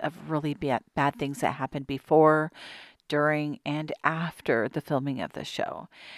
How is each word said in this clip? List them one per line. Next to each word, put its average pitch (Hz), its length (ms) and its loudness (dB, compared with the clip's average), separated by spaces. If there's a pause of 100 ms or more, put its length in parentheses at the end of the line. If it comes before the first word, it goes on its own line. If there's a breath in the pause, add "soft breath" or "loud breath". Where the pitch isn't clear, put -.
of 156 260 -6
really 151 240 0
bad, 131 300 0 (120)
bad 139 200 2
things 139 240 -4
that - 140 0
happened 139 340 -6
before, 156 640 6 (560 loud breath)
during, 151 580 0
and 151 260 -4 (120)
after 156 640 0
the 160 120 -4
filming 135 400 -2
of - 120 -8
the - 100 -8
show. - 440 -6 (300 loud breath)